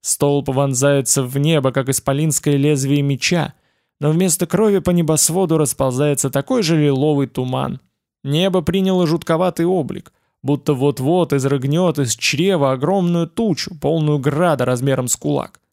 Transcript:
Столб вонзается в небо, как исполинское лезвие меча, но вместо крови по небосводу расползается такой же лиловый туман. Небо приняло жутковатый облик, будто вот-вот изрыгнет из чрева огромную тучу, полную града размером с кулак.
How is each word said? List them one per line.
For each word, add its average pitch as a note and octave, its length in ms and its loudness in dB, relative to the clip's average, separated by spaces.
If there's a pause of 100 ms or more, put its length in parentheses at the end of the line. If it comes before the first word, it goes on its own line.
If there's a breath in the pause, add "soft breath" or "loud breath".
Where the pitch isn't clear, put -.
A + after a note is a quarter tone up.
Столб C#3+ 480 0
вонзается C#3 720 2
в B2 140 -4
небо, C#3+ 340 2
как C3 180 -2
исполинское C#3+ 680 0
лезвие C#3 440 2
меча, C#3+ 540 -2 (440)
но C#3+ 120 0
вместо F3 340 0
крови G3+ 340 2
по F3+ 120 0
небосводу D#3+ 680 2
расползается C#3 720 0
такой A3 320 -2
же D#3+ 160 2
лиловый C#3+ 500 2
туман. C3 520 -6 (440)
Небо F3 380 0
приняло F#3 460 0
жутковатый E3 580 0
облик, F3 480 -4 (300)
будто C#3+ 300 0
вот-вот C#3+ 600 0
изрыгнет C#3+ 640 0
из B2+ 180 -2
чрева D3+ 560 0
огромную E3+ 560 0
тучу, F#3+ 480 -4
полную D3+ 440 0
града C#3+ 440 0
размером B2+ 440 0
с - 80 -2
кулак. - 440 -4 (140)